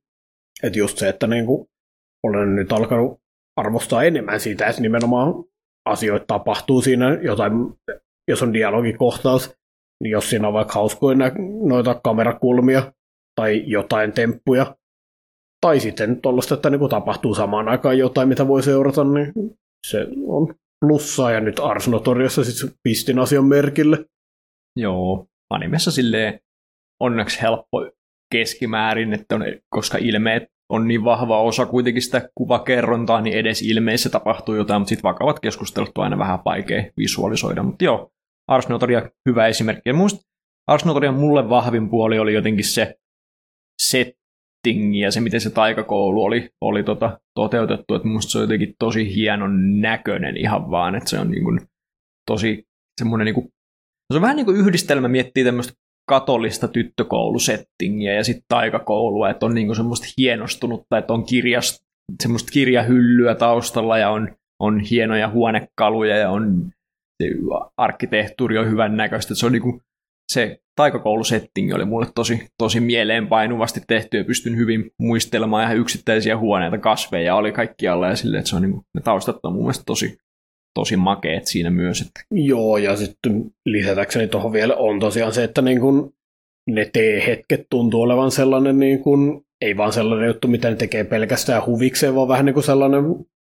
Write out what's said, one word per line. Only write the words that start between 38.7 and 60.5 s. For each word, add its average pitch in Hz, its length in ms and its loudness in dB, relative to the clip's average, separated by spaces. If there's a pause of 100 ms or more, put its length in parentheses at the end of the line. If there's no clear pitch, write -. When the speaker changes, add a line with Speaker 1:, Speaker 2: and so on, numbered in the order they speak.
Speaker 2:
hyvä 113 180 2
esimerkki. 110 420 -2
Ja 127 60 0
musta 202 280 2 (460)
Ars 151 160 2
Notorian 143 300 2
mulle 143 340 2
vahvin 117 420 0
puoli 110 280 2
oli 107 160 2
jotenkin 107 300 0
se - 300 -2 (880)
setting 107 1160 -2
ja 101 100 0
se, 110 100 -2
miten 117 200 0
se 107 100 -4
taikakoulu 104 760 0
oli, 117 260 -2 (100)
oli 104 220 -2
tota, 107 380 -2 (140)
toteutettu. 107 600 -2
Et - 100 -4
musta 107 260 -2
se 110 80 -2
on 107 60 0
jotenkin 107 340 -2
tosi 110 360 -2
hienon 101 680 2
näköinen 101 560 -2
ihan 107 340 -4
vaan, 87 240 0
että - 160 -6
se - 80 -2
on 57 120 -2
niinku - 280 -2 (680)
tosi 107 380 -2 (360)
semmonen 113 240 0
niinku, 110 280 -2 (600)
se 151 60 2
on 165 40 2
vähän 262 140 2
niinku 233 160 0
yhdistelmä, 170 560 2
miettii 127 360 0
tämmöstä 123 280 0 (360)
katolista 120 600 0
tyttökoulusettingiä 107 1500 -2
ja 107 100 0
sit 120 240 -4
taikakoulua, 110 800 0
että 110 160 -2
on 117 80 0
niinku 110 200 0
semmoista 117 320 -2 (120)
hienostunutta, 117 800 -2